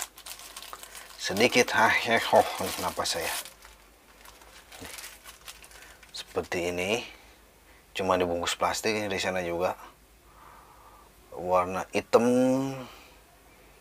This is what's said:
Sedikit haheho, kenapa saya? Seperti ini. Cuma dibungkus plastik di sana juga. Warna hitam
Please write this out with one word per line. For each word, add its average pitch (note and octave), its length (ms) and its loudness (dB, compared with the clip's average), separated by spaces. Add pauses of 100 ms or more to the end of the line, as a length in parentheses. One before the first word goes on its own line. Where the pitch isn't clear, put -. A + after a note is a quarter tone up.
(1200)
Sedikit A#2+ 480 2
haheho, A2+ 720 4 (360)
kenapa - 280 -4
saya? E3 240 -2 (2750)
Seperti F2 640 -4
ini. F#2+ 320 -2 (880)
Cuma F#2 240 2
dibungkus F2 400 0
plastik G#2+ 480 0
di F#2+ 160 -2
sana F#2 240 -2
juga. E2+ 320 -2 (1600)
Warna F2+ 580 2
hitam A2+ 320 4 (1500)